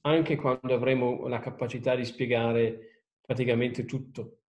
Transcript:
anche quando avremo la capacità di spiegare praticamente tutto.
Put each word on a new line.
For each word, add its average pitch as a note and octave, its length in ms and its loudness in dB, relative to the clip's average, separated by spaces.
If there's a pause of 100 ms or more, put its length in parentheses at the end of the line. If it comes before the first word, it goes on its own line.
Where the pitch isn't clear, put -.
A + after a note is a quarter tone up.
anche D#3 340 2
quando B2+ 380 0
avremo B2 540 2
la A#2+ 120 -2
capacità B2+ 560 -2
di B2 100 -2
spiegare A#2 1000 0 (160)
praticamente B2 640 0
tutto. - 640 -10